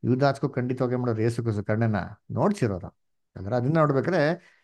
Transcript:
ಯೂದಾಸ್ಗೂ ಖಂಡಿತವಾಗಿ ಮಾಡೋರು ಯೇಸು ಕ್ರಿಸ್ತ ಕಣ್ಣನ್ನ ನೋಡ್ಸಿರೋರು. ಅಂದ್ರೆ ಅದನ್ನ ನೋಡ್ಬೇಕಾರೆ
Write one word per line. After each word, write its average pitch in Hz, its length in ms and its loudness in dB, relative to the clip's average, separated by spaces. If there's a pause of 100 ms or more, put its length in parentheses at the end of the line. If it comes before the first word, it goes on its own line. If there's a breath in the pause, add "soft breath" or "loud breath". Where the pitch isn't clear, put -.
ಯೂದಾಸ್ಗೂ 135 440 2
ಖಂಡಿತವಾಗಿ 123 460 -2
ಮಾಡೋರು 123 260 0
ಯೇಸು 117 220 0
ಕ್ರಿಸ್ತ 104 180 -2
ಕಣ್ಣನ್ನ 107 340 0 (360)
ನೋಡ್ಸಿರೋರು. 113 680 -2 (380)
ಅಂದ್ರೆ 98 200 -6
ಅದನ್ನ 127 220 2
ನೋಡ್ಬೇಕಾರೆ 151 640 2 (220 soft breath)